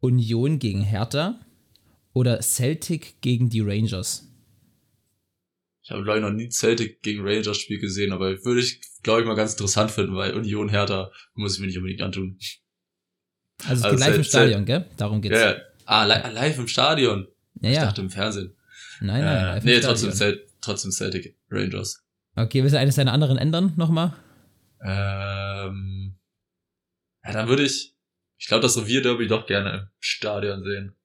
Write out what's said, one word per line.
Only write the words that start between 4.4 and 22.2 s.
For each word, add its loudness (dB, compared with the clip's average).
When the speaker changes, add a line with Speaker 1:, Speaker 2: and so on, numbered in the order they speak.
Speaker 2:
Ich -18
habe, -6
glaub 0
ich, 0
noch -2
nie -4
Celtic 0
gegen -4
Rangers 0
Spiel -6
gesehen, -2
aber -4
würde 2
ich, -4
glaub 4
ich, 0
mal 0
ganz 0
interessant 0
finden, -2
weil -4
Union, -2
Hertha 0
muss -4
ich -6
mir -6
nicht -6
unbedingt -6
antun. -6
Speaker 1:
Also 0
es 2
Speaker 2:
Also 2
Speaker 1:
geht 4
live 4
Speaker 2:
Cel-, 4
Speaker 1:
im 2
Stadion, 6
Speaker 2:
Cel-, 0
Speaker 1:
gell? -2
Darum 0
geht's. -2
Speaker 2:
ja, 6
ja. -12
Ah, 4
li-, 2
live 0
im -4
Stadion. 2
Speaker 1:
Ja, 0
Speaker 2:
Ich 4
Speaker 1:
ja. 2
Speaker 2:
dachte -2
im -6
Fernsehen. -6
Speaker 1:
Nein, 0
nein, 2
Speaker 2:
Äh, 2
Speaker 1:
live -2
im 2
Speaker 2:
nee, 6
Speaker 1:
Stadion. 2
Speaker 2:
trotzdem 0
Cel-, 0
trotzdem -6
Celtic, -6
Rangers. -6